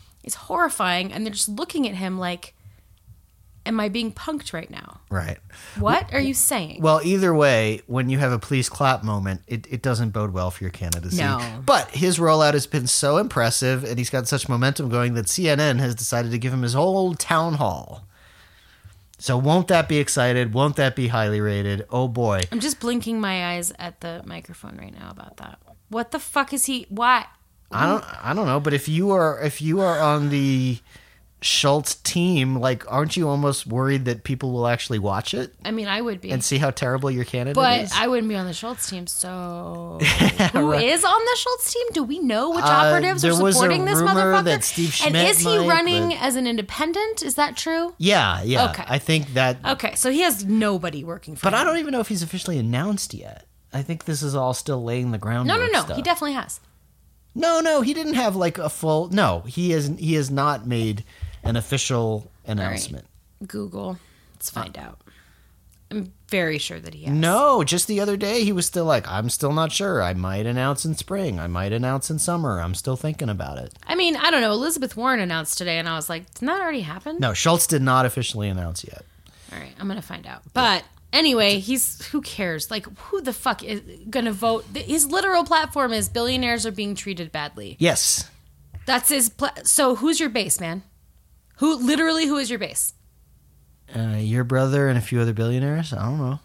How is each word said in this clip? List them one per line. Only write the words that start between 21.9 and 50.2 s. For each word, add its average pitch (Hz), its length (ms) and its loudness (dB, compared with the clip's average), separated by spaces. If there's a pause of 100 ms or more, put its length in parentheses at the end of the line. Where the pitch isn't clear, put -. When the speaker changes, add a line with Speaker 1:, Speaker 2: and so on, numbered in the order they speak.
Speaker 2:
boy. 110 360 0 (100)
Speaker 1:
I'm 226 80 -2
just 277 200 -4
blinking 226 380 -2
my 185 360 -2
eyes 175 240 -6
at 175 240 -12
the 170 240 -10
microphone 170 500 -16
right - 160 -16
now - 180 -18
about - 280 -20
that. - 200 -18 (300)
What 226 220 -6
the 311 80 -4
fuck - 340 -2
is 285 140 -2
he? 269 240 -4
Why? 233 340 2 (480)
Speaker 2:
I 123 140 2
don't, 202 180 2 (180)
I 131 120 -2
don't 214 120 0
know, 139 140 2
but 147 140 0
if 139 160 -2
you 185 220 2
are, 160 300 2
if 147 200 -2
you 160 180 2
are 170 200 2
on 147 280 4
the 135 520 2 (640)
Schultz - 540 2
team, 160 600 2
like, 123 340 -2
aren't 147 260 0
you 165 120 2
almost 143 380 0
worried 131 400 0
that 117 180 -4
people 131 280 -4
will 120 140 0
actually 117 320 0
watch 98 360 -2
it 123 180 -6 (120)
Speaker 1:
I 202 60 -4
mean, 220 160 -4
I 202 140 -2
would 220 200 -6
be. 190 120 -8
Speaker 2:
and 127 100 -2
see - 160 0
how 139 120 2
terrible 131 400 -2
your 123 140 -2
candidate 131 320 -4
Speaker 1:
But 247 240 4
Speaker 2:
is? 196 140 -6
Speaker 1:
I 214 120 2
wouldn't 240 220 0
be 208 80 -2
on 185 100 -4
the 175 80 -6
Schultz 240 340 -8
team, 175 180 -8
so 175 920 -8
Speaker 2:
<laughs> - 520 2
Speaker 1:
who 147 180 2
Speaker 2:
Right. 147 140 4
Speaker 1:
is 330 200 2
on 392 200 4
the 480 120 2
Schultz - 360 -2
team? 480 200 -2
Do 320 120 0
we 294 160 -4
know 254 300 0
which 330 140 0
Speaker 2:
Uh, 294 40 6
Speaker 1:
operatives 302 560 6
are 170 100 6
Speaker 2:
there 170 100 4
was 196 120 6
a - 20 8
Speaker 1:
supporting 160 260 4
this 156 140 4
Speaker 2:
rumor 175 160 4 (180)
Speaker 1:
motherfucker? 190 120 4
Speaker 2:
that 143 200 2
Steve 170 220 0 (180)
Speaker 1:
And 302 100 4
Speaker 2:
Schmidt 175 140 4
Speaker 1:
is - 120 4
he 440 180 4
Speaker 2:
might, 349 100 4
Speaker 1:
running 339 420 4
Speaker 2:
but 330 120 -4
Speaker 1:
as 247 140 0
an 254 100 0
independent? 320 760 -2
Is 277 120 -2
that 294 220 0
true? 330 420 -2
Speaker 2:
Yeah, 127 440 4
yeah. 127 280 2
Speaker 1:
Okay. - 180 -6
Speaker 2:
I 131 100 0
think 147 360 0
that 127 300 2
Speaker 1:
Okay, - 320 -2
so 254 140 0
he 285 100 2